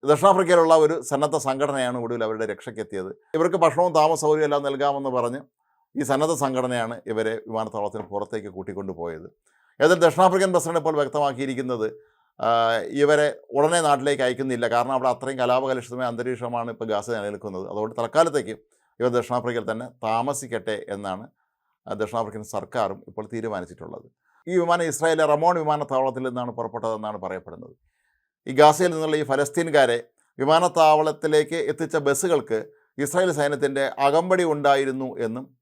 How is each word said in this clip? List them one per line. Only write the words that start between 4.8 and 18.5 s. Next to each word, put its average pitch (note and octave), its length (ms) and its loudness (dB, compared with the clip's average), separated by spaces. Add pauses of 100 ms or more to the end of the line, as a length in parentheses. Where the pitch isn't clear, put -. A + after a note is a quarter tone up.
പറഞ്ഞ് B2 320 -2 (580)
ഈ D3 40 0
സന്നദ്ധ C#3 300 0
സംഘടനയാണ് B2+ 760 -2
ഇവരെ A2 280 -2 (120)
വിമാനത്താവളത്തിന് A2 560 -6
പുറത്തേക്ക് G2+ 440 -8
കൂട്ടിക്കൊണ്ടുപോയത്. F2+ 760 -10
ഏതായാലും - 760 -2
ദക്ഷിണാഫ്രിക്കൻ F#3 520 4
പ്രസിഡന്റ് E3+ 280 0
ഇപ്പോൾ D#3 160 -2
വ്യക്തമാക്കിയിരിക്കുന്നത്, C3 920 -2 (540)
ആ, A2 80 0 (540)
ഇവരെ D3 320 2 (140)
ഉടനെ D#3 320 2
നാട്ടിലേക്ക് C#3+ 420 2
അയക്കുന്നില്ല. B2+ 440 -2
കാരണം A#2+ 240 0
അവിടെ C3 180 0
അത്രയും C3 280 -4
കലാപകലുഷിതമായ B2+ 680 0
അന്തരീക്ഷമാണ് A#2+ 640 -6
ഇപ്പോൾ A2+ 140 -10
ഗാസ G#2 240 -4
നിലനിൽക്കുന്നത്. G2+ 640 -6
അതുകൊണ്ട് G#2+ 280 -6
തൽക്കാലത്തേക്ക് B2 560 0 (440)